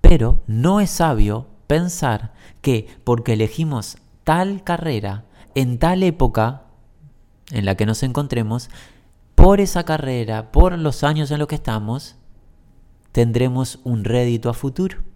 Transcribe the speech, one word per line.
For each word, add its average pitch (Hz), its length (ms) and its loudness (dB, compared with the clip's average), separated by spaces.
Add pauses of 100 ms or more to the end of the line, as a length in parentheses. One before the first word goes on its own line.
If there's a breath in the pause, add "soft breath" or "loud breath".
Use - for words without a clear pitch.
Pero 123 460 8
no 151 340 0
es 190 100 0
sabio 123 580 0 (180)
pensar 151 680 -2 (280 loud breath)
que 117 260 -2 (160 loud breath)
porque 120 300 -2
elegimos 113 640 -4 (260)
tal 190 400 -2
carrera 110 640 -6 (320 soft breath)
en 123 240 -2
tal 185 240 0
época 127 580 0 (880)
en 110 140 -4
la 95 100 -2
que 104 120 -2
nos 110 180 -4
encontremos, 120 680 -6 (640 loud breath)
por 196 260 10
esa 185 220 -2
carrera, 123 720 -4
por 180 260 2
los 151 240 -4
años 151 300 -2
en 147 80 -4
los 147 80 -4
que 156 80 -6
estamos, 110 580 -8 (960)
tendremos 123 720 -2
un 117 220 -4
rédito 120 440 -2
a 117 60 -4
futuro. 180 440 -6 (180)